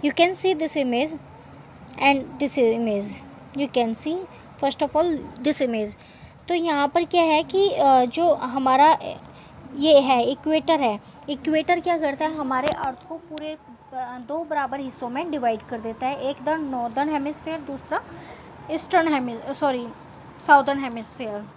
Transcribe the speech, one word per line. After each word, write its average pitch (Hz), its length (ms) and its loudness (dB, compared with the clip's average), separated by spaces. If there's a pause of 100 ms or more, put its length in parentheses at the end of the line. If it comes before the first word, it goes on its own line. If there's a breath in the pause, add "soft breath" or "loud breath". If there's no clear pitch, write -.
you 294 100 0
can 349 180 4 (120)
see 370 140 2
this 311 180 0 (100)
image 277 320 -2 (840)
and 269 220 2 (180)
this 285 160 0
image, 226 500 2 (500)
you 277 160 -2
can 233 200 2
see 311 240 -4 (460 loud breath)
first 277 240 0
of - 80 -4
all 320 220 2 (240)
this 302 260 2
image। 214 280 -4 (520 loud breath)
तो 349 60 0
यहाँ 311 340 0
पर 339 160 0
क्या 349 180 2
है 320 200 2
कि, 381 280 2
अ, 262 340 6
जो 311 300 2
हमारा 262 640 4 (760 loud breath)
ये 285 240 8
है 254 240 4
equator 311 560 2
है, 214 200 0 (280 loud breath)
Equator 311 520 0
क्या 339 180 0
करता 294 260 -2
है 320 120 -2
हमारे 262 320 0
earth - 400 -4
को 330 80 -10
पूरे, 311 360 -10
अ, 247 680 -12 (100)
दो 320 160 -6
बराबर 285 360 -4
हिस्सों 254 280 -8
में 294 220 -6
divide 240 320 -2
कर 233 180 -10
देता 226 260 -8
है, 277 140 -4
एक 277 220 -4
इधर 302 160 -2
northern 262 500 -4
hemisphere, 302 520 -4
दूसरा 285 420 -8 (680 loud breath)
eastern 330 440 0
हेमि-, 247 380 -4
sorry 262 340 -2 (600)
southern 277 320 6
hemisphere। 226 680 -8 (100)